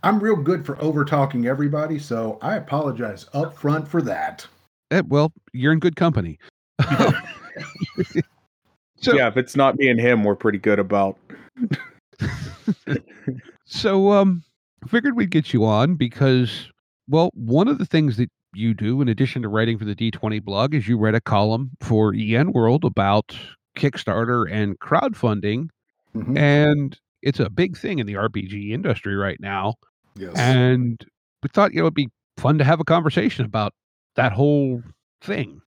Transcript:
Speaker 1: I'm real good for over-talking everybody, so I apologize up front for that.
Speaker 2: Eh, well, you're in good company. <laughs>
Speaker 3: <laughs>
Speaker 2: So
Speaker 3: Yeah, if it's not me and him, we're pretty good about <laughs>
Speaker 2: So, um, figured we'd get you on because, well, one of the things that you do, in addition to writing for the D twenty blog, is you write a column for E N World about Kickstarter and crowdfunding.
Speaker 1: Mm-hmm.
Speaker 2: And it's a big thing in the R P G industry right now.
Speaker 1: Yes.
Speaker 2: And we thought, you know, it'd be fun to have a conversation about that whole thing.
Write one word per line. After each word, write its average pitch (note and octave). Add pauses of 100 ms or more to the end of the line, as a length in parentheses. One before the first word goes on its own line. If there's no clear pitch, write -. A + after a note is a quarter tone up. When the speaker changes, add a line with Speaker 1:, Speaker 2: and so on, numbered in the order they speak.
Speaker 1:
I'm G#3
real G#3
good D3+
for C#3
over-talking C#3+
everybody, D3
so A2+
I A2+
apologize A#2+
up D3+
front D3
for E3+
that. F#2+ (440)
Speaker 2:
Eh, F3
well, D3 (180)
you're C3+
in D#3+
good E3+
company. G#2+
<laughs> - (260)
Speaker 3:
<laughs> - (2000)
Speaker 2:
So -
Speaker 3:
Yeah, C3
if G#2+
it's B2+
not C3+
me C#3
and A#2
him, A#2
we're G#2
pretty G2+
good G#2
about G2 (400)
<laughs> B3 (2000)
Speaker 2:
So, G3
um, G3 (440)
figured A#3
we'd G#3
get D#3
you A2
on A#2
because, B2+ (400)
well, D#3+
one C3
of C#4+
the G3+
things D3
that A#2+ (240)
you A2
do, G#2+
in C3
addition B2+
to A2
writing A2
for G#2+
the G#2
D A2+
twenty G#2+
blog, G#2
is A2+
you A#2
write G#2+
a A2+
column A2+ (100)
for G#2+
E A2
N B2
World B2
about G2+ (420)
Kickstarter A#2
and G2+
crowdfunding. B2+ (460)
Speaker 1:
Mm-hmm. B2
Speaker 2:
And D3 (240)
it's -
a G#2+
big E3+
thing F3+
in G#2+
the G2+
R G#2
P G2+
G G2+
industry A#2+
right G2
now. G2 (420)
Speaker 1:
Yes. F#2
Speaker 2:
And B2 (400)
we C#3
thought, G3+
you E3
know, E3
it'd D#3+
be C3+ (280)
fun D3
to C#3+
have D#3
a D#3+
conversation D#3+
about G#2 (420)
that B2
whole C3+ (400)
thing. F3 (100)